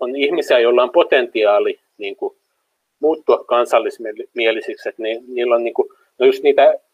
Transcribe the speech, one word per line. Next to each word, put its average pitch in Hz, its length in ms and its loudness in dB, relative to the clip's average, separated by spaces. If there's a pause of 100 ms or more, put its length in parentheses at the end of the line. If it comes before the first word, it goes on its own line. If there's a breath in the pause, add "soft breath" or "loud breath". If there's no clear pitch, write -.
on 127 160 -6
ihmisiä, 143 420 0
joilla 120 240 4
on 123 80 0
potentiaali 107 880 0 (180)
niinku 98 380 -10 (640)
muuttua 156 440 0
kansallismielisiksi, 113 1400 -4
että - 140 -10
ni-, 113 260 -6
niillä 120 260 -2
on 117 100 0
niinku, - 300 -4 (240 soft breath)
no 127 80 2
just 135 160 2
niitä, 143 320 4 (200)